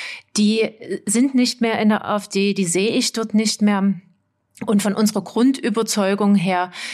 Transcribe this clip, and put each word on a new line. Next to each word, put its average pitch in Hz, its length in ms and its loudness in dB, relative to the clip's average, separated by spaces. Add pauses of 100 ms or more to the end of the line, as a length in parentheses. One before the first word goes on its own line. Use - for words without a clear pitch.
(360)
Die 214 320 2 (380)
sind 254 300 2
nicht 247 260 2
mehr 226 180 0
in 214 100 4
der 214 160 0
A 208 100 -2
F 202 120 -6
D, 196 280 0
die 196 100 0
sehe 180 240 0
ich 240 240 -2
dort 220 220 -4
nicht 220 260 0
mehr. 196 320 2 (720)
Und 208 160 0
von 202 140 -2
unserer 214 260 0
Grundüberzeugung 214 1120 0
her, 180 380 0 (220)